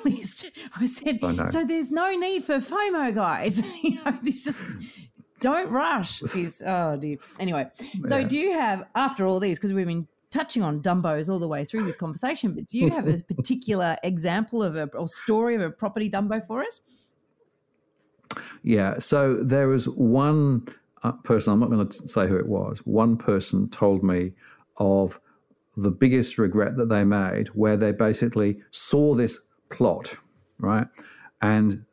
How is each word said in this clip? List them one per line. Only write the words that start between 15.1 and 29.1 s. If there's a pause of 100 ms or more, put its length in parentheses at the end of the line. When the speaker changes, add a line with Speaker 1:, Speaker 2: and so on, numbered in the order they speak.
Speaker 1:
of
a
property
Dumbo
for
us? (1800)
Speaker 2:
Yeah.
So
there
was
one, (360)
uh,
person,
I'm
not
gonna
t-,
say
who
it
was,
one
person
told
me (440)
of (560)
the
biggest
regret
that
they
made,
where
they
basically (120)
saw